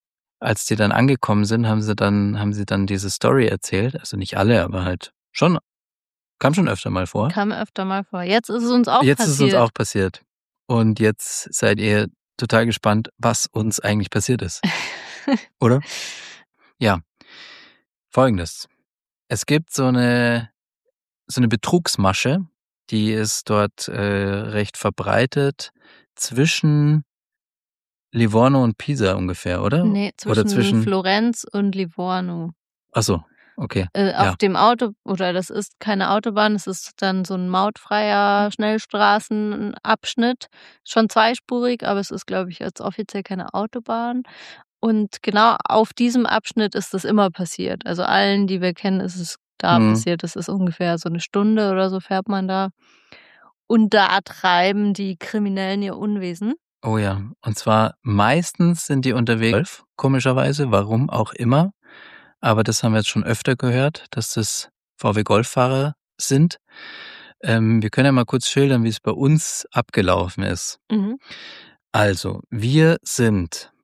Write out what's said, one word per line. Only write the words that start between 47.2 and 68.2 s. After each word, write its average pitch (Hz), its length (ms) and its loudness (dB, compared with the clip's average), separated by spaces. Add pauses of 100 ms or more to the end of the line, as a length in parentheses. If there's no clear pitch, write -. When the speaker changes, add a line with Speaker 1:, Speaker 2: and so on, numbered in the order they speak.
Speaker 2:
passiert. - 560 -6
Also 170 180 -4
allen, 202 420 2
die 185 140 -2
wir 180 120 0
kennen, 190 280 -2
ist 180 160 -6
es 175 200 -10 (220)
da - 200 4
Speaker 1:
Mhm. 110 160 6
Speaker 2:
passiert. 165 280 0
Das 170 140 -8
ist 170 120 -8
ungefähr 180 500 -2
so 170 100 -6
eine 170 120 -4
Stunde 208 520 2
oder 190 180 0
so 190 100 -4
fährt 190 280 -4
man 190 200 -2
da. 190 220 -2 (960)
Und 220 280 4
da 190 260 4
treiben 190 760 0
die 190 220 -6
Kriminellen 196 640 -4
ihr 196 140 -6
Unwesen. 202 580 -4 (300)
Speaker 1:
Oh 110 140 0
ja. 101 220 -2 (200)
Und 110 180 -6
zwar 110 440 2
meistens 156 840 2
sind 135 180 0
die 127 80 2
unterwegs, 113 720 0 (140)
komischerweise, 135 720 2
warum 110 400 2
auch - 220 -4
immer. 143 400 2 (680)
Aber 110 220 2
das 110 220 -2
haben 113 80 4
wir 110 60 4
jetzt 107 100 -2
schon - 160 -2
öfter 123 320 -2
gehört, 131 540 -2
dass - 240 -6
das - 340 -4 (300)
V 104 180 0
W 107 80 0
Golffahrer 131 720 0 (260)
sind. 151 380 2 (840)
Ähm, 113 400 4
wir 107 80 0
können 127 160 4
ja 139 60 6
mal 127 140 4